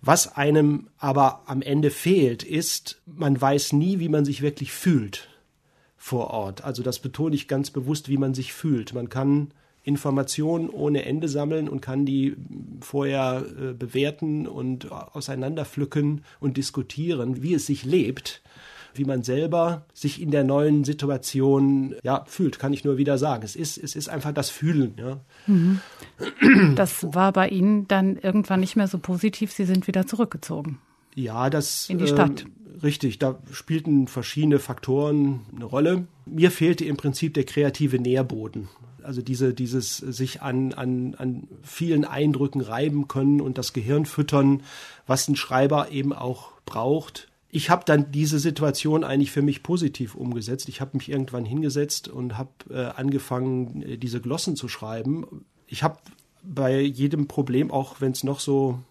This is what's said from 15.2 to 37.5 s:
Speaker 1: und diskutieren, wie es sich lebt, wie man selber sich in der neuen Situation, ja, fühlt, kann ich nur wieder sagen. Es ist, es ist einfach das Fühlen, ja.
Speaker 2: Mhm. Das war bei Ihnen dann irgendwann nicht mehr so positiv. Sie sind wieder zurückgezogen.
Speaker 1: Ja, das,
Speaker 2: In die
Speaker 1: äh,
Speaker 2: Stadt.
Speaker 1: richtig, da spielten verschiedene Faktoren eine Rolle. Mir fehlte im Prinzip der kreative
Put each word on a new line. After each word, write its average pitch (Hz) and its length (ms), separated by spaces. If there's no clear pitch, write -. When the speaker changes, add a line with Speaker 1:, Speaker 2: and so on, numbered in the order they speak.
Speaker 1:
und 135 160
diskutieren, 135 880
wie 170 120
es 143 100
sich 139 180
lebt, 131 580
wie 135 100
man 131 160
selber 156 720
sich - 260
in 156 120
der 143 120
neuen 147 400
Situation, 139 1160
ja, 135 240
fühlt, - 320
kann 139 160
ich 135 100
nur 143 140
wieder 143 220
sagen. 131 240
Es 107 120
ist, 160 220
es - 180
ist 147 140
einfach 147 240
das 143 160
Fühlen, 143 480
ja. 131 220
Speaker 2:
Mhm. 185 340
Das 175 380
war 185 180
bei 185 180
Ihnen 196 380
dann 190 300
irgendwann 190 420
nicht 185 160
mehr 202 120
so 190 100
positiv. 190 540
Sie 202 140
sind 185 200
wieder 185 220
zurückgezogen. 160 720
Speaker 1:
Ja, 123 380
das, 147 360
Speaker 2:
In 180 120
die 180 60
Speaker 1:
äh, - 20
Speaker 2:
Stadt. 143 380
Speaker 1:
richtig, 143 380
da 131 180
spielten 151 560
verschiedene 147 500
Faktoren 139 840
eine 117 100
Rolle. 160 420
Mir 160 240
fehlte 170 340
im 151 140
Prinzip 147 380
der 139 100
kreative 139 540